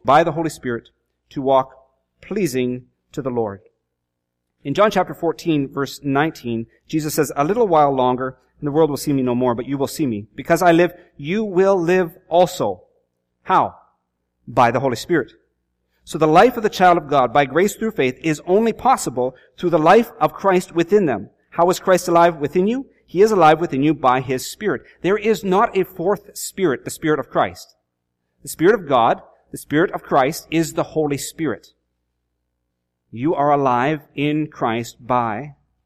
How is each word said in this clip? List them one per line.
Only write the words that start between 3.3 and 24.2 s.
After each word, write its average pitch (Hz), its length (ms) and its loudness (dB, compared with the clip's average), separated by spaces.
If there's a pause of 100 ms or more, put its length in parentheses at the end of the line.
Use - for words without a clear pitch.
Lord. 110 320 -6 (1000)
In 139 120 -6
John 208 180 2
chapter 180 220 -2
fourteen, 156 520 -2
verse 135 380 -8
nineteen, 135 600 -4 (200)
Jesus 156 280 -4
says, 147 200 0
"A 143 100 -2
little 214 220 0
while 151 260 2
longer, 127 460 -2 (220)
and 147 60 -8
the 143 60 -4
world 156 160 4
will 143 80 -4
see 147 160 -4
me 135 100 0
no 123 120 -2
more, 123 220 0
but 120 100 -8
you 139 100 -6
will 135 120 -2
see - 180 -4
me. 107 300 -6
Because 165 260 -2
I 175 80 6
live, 170 240 2 (220)
you 180 280 -4
will 196 320 2
live 175 400 0 (120)
also." 156 560 0 (580)
How? 143 320 0 (720)
By 120 240 2
the 120 100 -2
Holy 123 160 -2
Spirit. 160 360 -2 (720)
So - 120 -12
the 156 100 2
life 190 300 6
of 226 60 -6
the 208 80 -2
child 180 260 4
of 160 120 -6
God, 127 260 2
by 143 100 4
grace 160 300 0
through 220 160 -6
faith, 127 320 -2
is 156 240 -4
only 214 260 2
possible 135 640 -2 (240)
through 175 120 -2
the 165 80 2
life 185 400 4
of 156 140 0
Christ 185 420 -2
within 170 300 2
them. 110 240 -4 (220)
How 175 180 2
is 180 120 -2
Christ 185 280 0
alive 170 280 4
within 151 300 -2
you? 254 200 -4 (180)
He - 160 -4
is 220 100 6
alive 160 300 4
within 160 220 -4
you 156 100 2
by 131 300 0